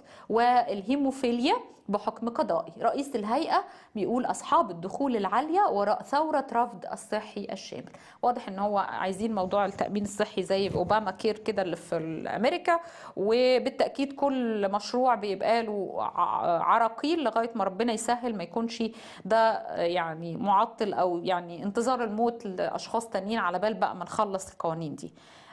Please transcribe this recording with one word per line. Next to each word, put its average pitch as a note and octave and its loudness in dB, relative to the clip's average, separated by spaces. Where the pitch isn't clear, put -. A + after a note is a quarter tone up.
والهيموفيليا A#3+ 2
بحكم G#3+ -2
قضائي". G3+ -2
رئيس C4+ 0
الهيئة C4+ 0
بيقول: A3 0
"أصحاب - 2
الدخول G3+ -2
العالية B3+ 2
وراء G3+ 2
ثورة D4 0
رفض A#3 0
الصحي G#3+ -6
الشامل". - -10
واضح A#3+ 0
إن F#3+ -6
هو G#3 2
عايزين G3 -2
موضوع G3 2
التأمين G3 -2
الصحي G3+ -2
زي F#3+ 2
أوباما G3 2
كير G#3+ -2
كده G3+ -2
اللي F3+ -2
في E3+ -6
أمريكا، E4+ 2
وبالتأكيد B3+ 2
كل A3+ 0
مشروع A#3+ 2
بيبقى G#3 0
له G#3 -4
ع-، E3+ 2
عراقيل A3+ 4
لغاية A#3 0
ما G3+ 0
ربنا G3+ 0
يسهل A#3+ -2
ما E3+ -6
يكونش A3+ -4
ده A3 4
يعني E3+ -2
معطل G3+ 2
أو F3 2
يعني F3 -2
انتظار A#3+ 0
الموت A#3 0
لأشخاص F#3+ -4
تانيين G#3 -2
على F3+ 0
بال G#3+ 0
بقى F#3+ 0
ما F3+ -8
نخلص G3 -2
القوانين D#3+ -4
دي. - -14